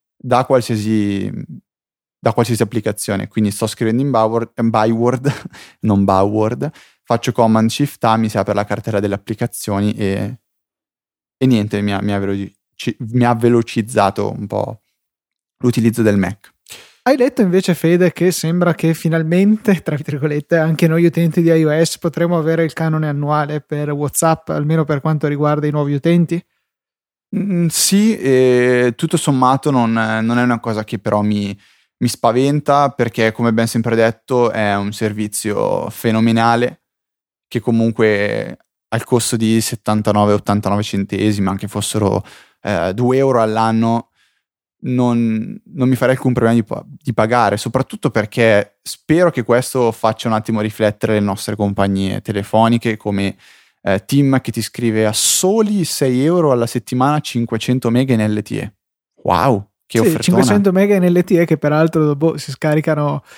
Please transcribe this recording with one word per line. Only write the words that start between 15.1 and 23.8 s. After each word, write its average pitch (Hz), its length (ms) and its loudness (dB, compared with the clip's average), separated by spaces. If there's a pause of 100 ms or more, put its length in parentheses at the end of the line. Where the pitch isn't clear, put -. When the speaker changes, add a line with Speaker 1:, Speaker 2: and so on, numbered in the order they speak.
Speaker 1:
l'utilizzo 117 440 0
del 104 160 2
Mac. 92 340 -4 (540)
Speaker 2:
Hai 277 120 2
detto 254 240 0
invece, 185 320 2
Fede, 175 400 2
che 175 180 0
sembra 170 420 0
che 165 200 0
finalmente, 175 880 2
tra 147 160 -4
virgolette, 147 580 -2
anche 160 320 2
noi 165 160 2
utenti 170 380 2
di 165 80 2
I 160 160 4
O 151 180 2
S - 140 -2
potremo 170 400 -2
avere 160 260 0
il 156 80 -2
canone 156 380 -2
annuale 147 500 -2
per 147 320 -6